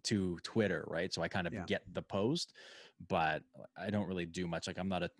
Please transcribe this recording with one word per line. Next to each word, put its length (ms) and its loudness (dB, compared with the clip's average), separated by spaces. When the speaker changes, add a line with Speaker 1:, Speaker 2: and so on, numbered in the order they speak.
Speaker 1:
to 380 2
Twitter, 460 2
right? 260 0
So 80 0
I 60 2
kind 180 0
of 60 -2
Speaker 2:
Yeah. 140 -4
Speaker 1:
get 160 0
the 100 -2
post, 500 0
but 340 2
I 140 -4
don't 180 2
really 180 0
do 200 -2
much. 200 -2
Like, 120 -4
I'm 100 -2
not 140 2
a 180 0